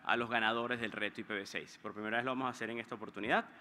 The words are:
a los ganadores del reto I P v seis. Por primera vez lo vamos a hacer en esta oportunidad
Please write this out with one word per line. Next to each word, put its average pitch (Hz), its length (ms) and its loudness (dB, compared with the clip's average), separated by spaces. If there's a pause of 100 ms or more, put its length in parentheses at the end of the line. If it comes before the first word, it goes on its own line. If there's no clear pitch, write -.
a 110 140 4
los 120 100 2
ganadores 117 540 2
del 110 100 -2
reto 107 300 -2
I - 40 -4
P - 100 -4
v 98 100 -2
seis. - 340 -6
Por 104 140 -8
primera 107 240 0
vez 120 80 2
lo 131 60 0
vamos 127 160 0
a - 20 0
hacer 117 220 -4
en 117 80 -4
esta 113 160 -6
oportunidad 107 500 0 (160)